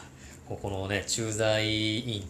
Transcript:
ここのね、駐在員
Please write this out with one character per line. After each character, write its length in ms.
こ 140
こ 80
の 180
ね、 200
駐 260
在 760
員 220